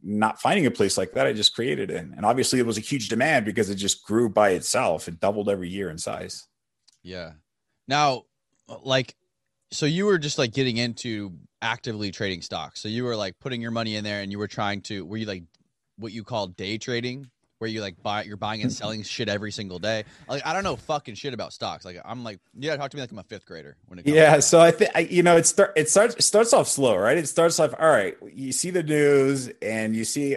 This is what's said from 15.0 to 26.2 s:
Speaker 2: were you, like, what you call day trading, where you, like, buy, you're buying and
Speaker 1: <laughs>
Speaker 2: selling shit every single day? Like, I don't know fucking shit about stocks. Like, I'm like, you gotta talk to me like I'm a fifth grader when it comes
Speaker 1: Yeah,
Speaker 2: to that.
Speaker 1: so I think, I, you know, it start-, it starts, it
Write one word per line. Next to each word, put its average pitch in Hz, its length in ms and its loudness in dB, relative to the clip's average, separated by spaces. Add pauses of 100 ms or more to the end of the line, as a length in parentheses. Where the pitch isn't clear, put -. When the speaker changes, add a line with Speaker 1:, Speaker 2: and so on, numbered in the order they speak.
Speaker 2:
were 95 120 -12
you, 110 100 -6
like, 95 160 -8 (540)
what 113 160 -14
you 110 100 -12
call 107 240 -6
day 98 320 -8
trading, 123 500 -6 (300)
where 113 120 -8
you, 110 100 -8
like, 95 220 -12
buy, 104 220 -4
you're 104 120 -14
buying 107 260 -6
and 120 100 -4
Speaker 1:
<laughs> - 0 -
Speaker 2:
selling 107 320 -8
shit 113 240 -6
every 101 240 -4
single 92 260 -10
day? 107 240 -4 (260)
Like, 135 160 -6
I 156 80 -4
don't 190 120 -4
know 175 100 -2
fucking 127 400 -6
shit 135 180 -10
about 104 200 -10
stocks. - 320 -10
Like, 90 200 -16
I'm 120 200 -12
like, 104 160 -12 (180)
you 139 100 -6
gotta 151 100 -4
talk 139 120 -8
to 143 60 -16
me 143 60 -10
like 120 100 -12
I'm 104 80 -16
a - 20 -16
fifth - 240 -16
grader 78 300 -18 (100)
when 90 140 -20
it - 20 -18
comes 147 140 4
Speaker 1:
Yeah, 156 140 10
Speaker 2:
to 156 80 8
that. 139 40 2
Speaker 1:
so 165 180 6
I 170 120 10
think, 185 240 2
I, 160 40 2
you 175 220 2
know, 170 140 8
it 165 100 6
start-, - 300 4
it 151 120 2
starts, 226 280 4
it - 60 0